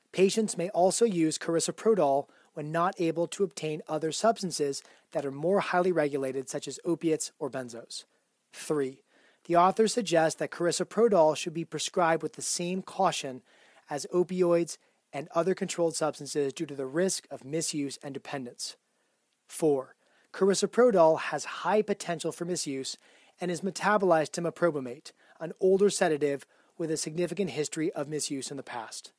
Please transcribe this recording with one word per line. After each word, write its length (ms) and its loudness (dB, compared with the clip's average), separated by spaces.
patients 460 2
may 120 -4
also 360 4
use 320 2
carisoprodol 880 0
but 60 -6
not 340 -2
able 260 0
to 200 -2
obtain 420 -6
other 240 -4
substances 720 -2
that 120 -2
are 60 -4
more 300 0
highly 320 0
regulated, 560 -2
such 180 -8
as 160 -10
opiates 560 0
or 100 -4
benzos. 540 -12
Three, 500 -4
the 100 2
author 320 6
suggests 520 2
that 120 -4
carisoprodol 880 4
should 160 -6
be 100 -4
prescribed 580 0
with 120 -6
the 80 -14
same 400 -4
caution 600 -2
as 240 -6
opioids 640 2
and 200 -8
other 220 0
controlled 400 -2
substances 560 -2
due 140 -6
to 100 -10
the 100 -6
risk 460 -2
of 140 -14
misuse 580 -4
and 100 -10
dependence. 640 -10
Four, 480 0
carisoprodol 840 6
has 140 -6
high 360 0
potential 520 -4
for 100 -6
misuse 540 -6
and 100 -4
is 120 -4
metabolized 720 2
to 80 -4
meprobamate, 720 -2
an 220 -8
older 280 6
sedative 560 0
with 140 -4
a 60 -2
significant 540 -4
history 420 -2
of 160 -6
misuse 420 -6
in 60 -10
the 60 -12
past. 560 -12